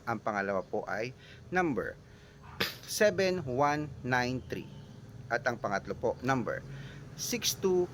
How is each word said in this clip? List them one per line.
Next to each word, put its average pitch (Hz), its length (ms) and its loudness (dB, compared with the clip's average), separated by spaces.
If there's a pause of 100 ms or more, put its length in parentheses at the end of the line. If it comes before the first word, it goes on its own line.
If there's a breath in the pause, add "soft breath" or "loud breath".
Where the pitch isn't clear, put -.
Ang 113 160 -2
pangalawa 98 400 0
po 104 240 -4
ay 113 320 -4 (320 loud breath)
number 165 480 2 (880 loud breath)
seven 190 640 4
one 143 400 4 (160)
nine 123 480 2
three. 90 160 -6 (640)
At 120 160 2
ang 120 80 0
pangatlo 98 400 0
po, - 240 0
number 120 400 2 (560 loud breath)
six - 400 0
two 180 380 4